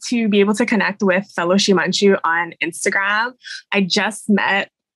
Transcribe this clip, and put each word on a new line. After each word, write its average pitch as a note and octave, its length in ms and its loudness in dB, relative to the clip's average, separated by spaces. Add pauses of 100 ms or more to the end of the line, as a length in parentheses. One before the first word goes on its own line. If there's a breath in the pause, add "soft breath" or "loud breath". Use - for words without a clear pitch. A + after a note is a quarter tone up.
to A#3 220 -2
be G3+ 100 2
able G3+ 160 4
to A#3+ 120 0
connect G3 360 -2
with F#3+ 320 0
fellow F3 220 0
Shimanchu G3 680 2
on E3 380 -2
Instagram. G3+ 680 -4 (400 loud breath)
I G3+ 80 2
just G3+ 480 -2
met G3+ 420 0 (260)